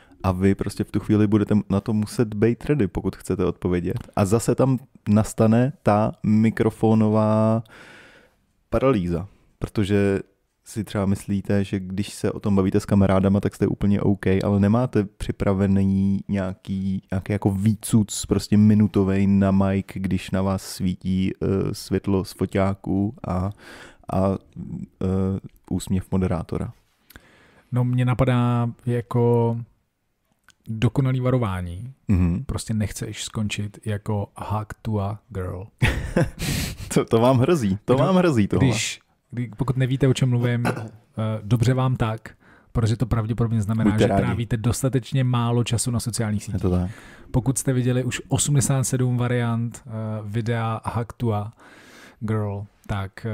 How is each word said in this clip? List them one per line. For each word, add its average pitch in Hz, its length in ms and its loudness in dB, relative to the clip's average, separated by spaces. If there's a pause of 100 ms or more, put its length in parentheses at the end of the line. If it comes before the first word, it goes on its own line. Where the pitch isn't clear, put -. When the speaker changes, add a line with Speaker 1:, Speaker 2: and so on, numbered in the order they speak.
(220)
Speaker 1:
A 92 100 0
vy 95 220 2
prostě - 300 -6
v - 60 -16
tu 101 100 -2
chvíli 107 260 2
budete 104 280 2 (160)
na 98 100 2
to 117 120 -4
muset 107 420 -2
být 110 300 0
ready, 143 240 0
pokud - 280 -6
chcete 90 280 -4
odpovědět. 90 540 -2 (180)
A 101 80 2
zase 113 300 2
tam 131 240 2 (300)
nastane 113 640 2 (100)
ta 107 300 2 (100)
mikrofonová 110 1400 2 (1080)
paralýza, 101 580 0 (300)
protože 101 600 0 (440)
si 107 200 -8
třeba 98 220 -2
myslíte, 98 580 0
že 98 160 -4
když 92 340 -6
se - 180 -4
o - 80 -10
tom 101 160 2
bavíte 98 240 2
s - 60 -4
kamarádama, 98 540 4
tak - 140 -2
jste 101 120 0
úplně 101 340 0
OK, 101 260 0 (180)
ale 101 160 2
nemáte 107 440 2
připravený 98 1200 0
nějaký, 95 840 -4
nějaký 104 220 -4
jako 101 180 0
výcuc 104 760 0
prostě 104 300 0
minutovej 101 720 4
na 98 240 4
mic, 95 440 2
když 95 360 -4
na 95 120 0
vás 95 200 -2
svítí, 92 720 -2 (100)
eh, 90 40 -2 (260)
světlo 95 520 -2
z - 80 -14
foťáku 98 800 -2 (140)
a, 92 220 -2 (640)
a, 95 180 0 (720)
eh, 95 40 -2 (640)
úsměv 92 420 -4
moderátora. 92 600 -2 (1000)
Speaker 2:
No, 123 120 0
mě 123 200 0
napadá 120 640 2 (160)
jako 120 720 2 (1120)
dokonalý 127 520 0
varování. 107 720 -2 (160)
Speaker 1:
Mhm. 90 380 2
Speaker 2:
Prostě - 280 -6
nechceš - 500 -6
skončit 104 600 -6
jako 104 520 -4
Hack 107 460 -6
to 107 180 -2
a 101 180 -4 (100)
Girl. 92 380 -8 (160)
Speaker 1:
<laughs> - 440 0 (680)
To, 147 100 4
to 113 160 2
vám 123 180 6
hrozí, 120 460 2
to 123 100 4
Speaker 2:
Kdo-, 143 100 4
Speaker 1:
vám 185 120 4
hrozí, 170 320 4
tohle. 131 200 4
Speaker 2:
když, 113 320 -2 (300)
kdy-, 117 260 -8
pokud 127 200 -2
nevíte, 131 320 2
o 123 60 4
čem 131 140 0
mluvím, 120 380 0
<clears throat> - 0 -
eh, 120 60 0 (720)
dobře 113 320 2
vám 127 220 0
tak, 110 340 -4 (420)
protože 113 240 0
to 117 100 -2
pravděpodobně 113 560 0
znamená, 107 280 2
Speaker 1:
Buďte 107 120 2
Speaker 2:
že 104 60 4
Speaker 1:
rádi. 98 140 2
Speaker 2:
trávíte 113 340 -2
dostatečně 123 680 -2
málo 120 400 0
času 120 260 -2
na 117 100 -2
sociálních 104 420 -2
Speaker 1:
Je - 40 -14
Speaker 2:
sítích. 101 160 -4
Speaker 1:
to 95 80 2
tak. 90 200 2 (400)
Speaker 2:
Pokud 131 280 0
jste 135 140 -2
viděli 127 320 0
už - 240 -6
osmdesát 135 560 0
sedm 123 320 -2
variant, 120 720 -2
eh, 123 40 -16 (340)
videa 113 600 -4
Hack - 280 -6
to 117 200 -2
a 104 200 -4 (680)
Girl, 104 460 -4 (200)
tak, 98 480 -8